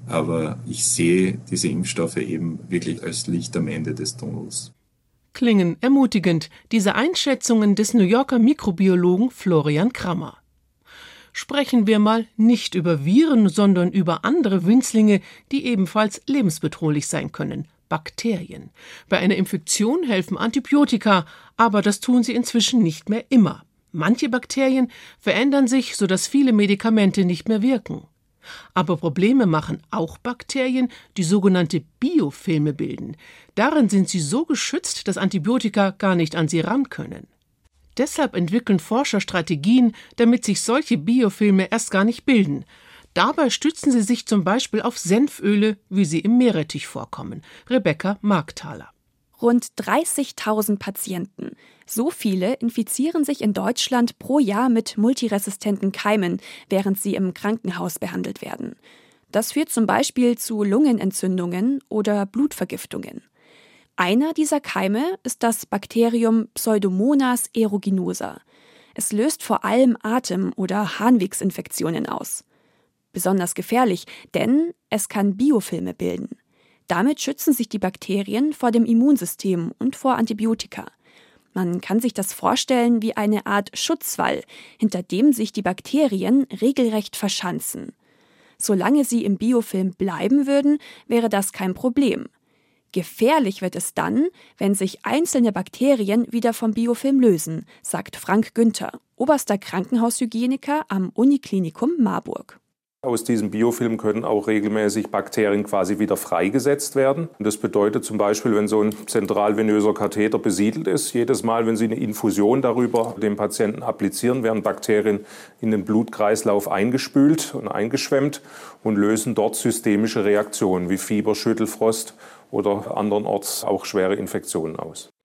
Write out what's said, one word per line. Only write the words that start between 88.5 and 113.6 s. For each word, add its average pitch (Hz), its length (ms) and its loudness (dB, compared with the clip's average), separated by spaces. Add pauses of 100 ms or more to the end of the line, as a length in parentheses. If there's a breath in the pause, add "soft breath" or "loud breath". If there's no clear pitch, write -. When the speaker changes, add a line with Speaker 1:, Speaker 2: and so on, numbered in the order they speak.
Speaker 3:
Solange 220 460 2
sie 240 220 0
im 196 120 0
Biofilm 214 540 0
bleiben 202 560 0
würden, 285 320 4 (280 loud breath)
wäre 233 220 2
das 196 220 0
kein 190 240 -4
Problem. 254 540 0 (640)
Gefährlich 220 680 0
wird 185 160 -4
es - 160 -8
dann, 240 340 0 (300 soft breath)
wenn 196 180 2
sich 190 300 -6
einzelne 233 480 2
Bakterien 226 760 0
wieder 214 220 0
vom 220 220 -2
Biofilm 240 480 0
lösen, 160 420 2 (180 soft breath)
sagt - 360 -8
Frank 208 360 0
Günther, - 460 0 (160)
oberster 262 420 0
Krankenhaushygieniker 233 1300 -2
am 190 240 -2
Uniklinikum 233 840 0
Marburg. - 600 -4 (440)
Speaker 4:
Aus 117 200 -2
diesem 107 260 0
Biofilm 117 460 0
können 107 300 -2
auch 104 220 0
regelmäßig 107 600 0
Bakterien 104 560 0
quasi 98 360 -2
wieder 101 180 0
freigesetzt 123 800 0
werden. 139 320 0 (100)
Und 107 80 -2
das 104 100 -2
bedeutet 107 460 0
zum 107 140 -8
Beispiel, 104 380 0
wenn 104 120 2
so 107 140 2
ein 107 120 0 (140)
zentralvenöser 104 840 2
Katheter 107 440 -2
besiedelt 104 500 0
ist, - 260 -2
jedes 120 300 0
Mal, 113 220 0
wenn 113 120 0
Sie 113 80 0
eine 110 100 -2
Infusion 104 640 0
darüber 120 580 0
dem 104 180 -2
Patienten 104 460 -2